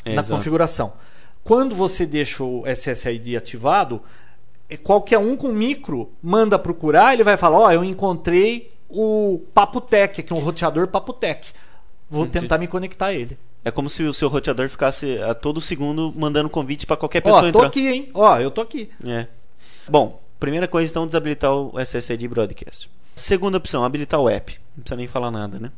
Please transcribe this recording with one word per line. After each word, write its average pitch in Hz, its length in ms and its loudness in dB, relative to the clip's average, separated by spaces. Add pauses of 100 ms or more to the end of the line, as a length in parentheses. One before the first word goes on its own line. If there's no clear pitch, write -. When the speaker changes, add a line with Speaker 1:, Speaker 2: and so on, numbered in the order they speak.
Speaker 1:
É, 110 100 -2
Speaker 2:
na - 80 0
Speaker 1:
exato. 107 140 -2
Speaker 2:
configuração. 156 560 0 (500)
Quando 247 340 4
você 185 300 0
deixa 143 380 -2
o 127 200 -4
S 131 260 -4
S 123 200 -4
I 117 80 -4
D 120 180 -6
ativado, 123 640 0 (680)
é, 151 80 -10
qualquer 202 420 4
um 226 180 2
com 277 120 -4
micro 214 640 -2 (100)
manda 208 360 4
procurar, 170 540 4
ele 233 120 4
vai 202 120 6
falar, 165 220 6
"Ó, 214 140 8
eu 170 120 4
encontrei 190 880 0 (160)
o 208 520 0 (120)
Papotec, 202 680 4
que 151 100 -8
é 165 40 -2
um 156 40 -2
roteador 160 480 0
Papotec. 190 640 -4 (560)
Vou 151 160 -2
Speaker 1:
Entendi. 127 180 -2
Speaker 2:
tentar 143 160 0
me 175 100 -2
conectar 185 380 -6
a 202 60 -2
ele." 135 260 -6 (260)
Speaker 1:
É 117 60 -2
como 143 200 -4
se - 140 -2
o 147 80 0
seu 143 160 0
roteador 135 400 0
ficasse 135 540 -2
a 113 120 0
todo 151 260 -4
segundo 151 560 -2
mandando 151 340 0
convite 147 360 -4
pra 151 100 2
qualquer 160 220 -2
Speaker 2:
"Ó, 170 40 2
Speaker 1:
pessoa 196 200 8
Speaker 2:
tô 175 160 6
Speaker 1:
entrar. 262 80 8
Speaker 2:
aqui, 269 220 0
hein? 254 240 -4
Ó, 190 260 6
eu 135 120 0
tô 220 100 -4
aqui." 226 300 -8 (140)
Speaker 1:
É. 117 240 -4 (600)
Bom, 147 320 2 (200)
primeira 156 260 -2
coisa 165 260 0
então, 165 140 -2
desabilitar 151 460 0
o 139 260 -2
S 127 180 -4
S 120 160 -4
I 117 40 -2
D 117 100 -6
Broadcast. - 640 -4 (240)
Segunda 190 440 0
opção, 131 260 0
habilitar 147 360 0
o 123 80 4
app. - 300 -2 (180)
Não 127 60 -12
precisa 127 140 -6
nem 123 100 -6
falar 123 240 -4
nada, 104 300 -6
né? 120 180 -8